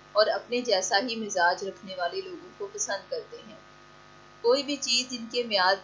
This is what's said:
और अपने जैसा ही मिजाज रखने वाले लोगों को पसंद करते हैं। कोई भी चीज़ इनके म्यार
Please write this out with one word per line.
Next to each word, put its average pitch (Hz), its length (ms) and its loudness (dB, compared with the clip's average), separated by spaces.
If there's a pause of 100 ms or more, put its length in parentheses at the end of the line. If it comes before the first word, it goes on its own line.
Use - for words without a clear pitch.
(140)
और 208 160 6
अपने 226 320 -2
जैसा 202 360 2
ही 233 180 -2
मिजाज 185 480 0
रखने 190 300 -10
वाले 180 280 -4
लोगों 180 360 -12
को 202 100 -8
पसंद 202 420 -6
करते - 280 -10
हैं। 214 200 -18 (880)
कोई 262 180 6
भी 277 160 -4
चीज़ 254 360 -2
इनके 233 300 -4
म्यार 196 400 4